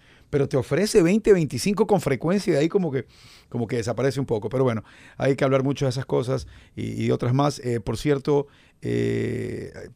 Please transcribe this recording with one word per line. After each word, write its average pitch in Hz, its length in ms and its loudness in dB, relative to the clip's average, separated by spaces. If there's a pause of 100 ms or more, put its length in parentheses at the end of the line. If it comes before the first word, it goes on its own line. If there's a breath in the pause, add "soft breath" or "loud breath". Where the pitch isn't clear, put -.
(300 soft breath)
Pero 127 200 0
te 143 80 0
ofrece 180 440 2
veinte, 208 300 6
veinticinco 180 560 2
con 190 140 4
frecuencia 170 500 0
y - 40 4
de 139 40 2
ahí 156 80 2
como 175 240 0
que, 127 140 -4 (420 soft breath)
como 117 180 -4
que 123 120 -4
desaparece 120 420 -2
un 131 60 -2
poco. 110 240 -2
Pero 127 160 0
bueno, 113 180 0 (340 soft breath)
hay 139 200 2
que - 80 2
hablar 135 180 4
mucho 139 220 0
de 131 60 0
esas 127 140 -6
cosas 135 400 -2 (300 soft breath)
y, 110 260 -6
y 113 100 0
otras 127 220 0
más. 143 260 0
Eh, 120 200 -4
por 110 160 -6
cierto, 143 520 0 (340 soft breath)
eh, 113 920 -4 (240)